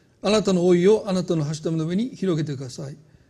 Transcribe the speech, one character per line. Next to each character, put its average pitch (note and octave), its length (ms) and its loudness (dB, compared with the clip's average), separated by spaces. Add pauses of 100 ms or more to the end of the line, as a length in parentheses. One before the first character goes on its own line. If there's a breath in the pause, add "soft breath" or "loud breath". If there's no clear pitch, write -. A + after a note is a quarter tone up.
(220 soft breath)
あ G3 80 0
な G#3+ 140 4
た G3 80 0
の F3 120 2
覆 F3+ 120 6
い F3 120 4
を G#3+ 200 4
あ F#3+ 40 -2
な F#3 120 -2
た F3+ 100 -2
の D#3 100 0
は D3+ 100 -6
し D3+ 60 -10
た E3+ 120 -4
め E3 40 -2
の D#3+ 100 -2
上 F3 100 -4
に A#3+ 140 -2
広 F3+ 300 -2
げ D3+ 80 -2
て C#3 80 -8
く C3 60 -10
だ B2+ 80 -12
さ C#3 180 -12
い。 D#3 80 -16 (340 soft breath)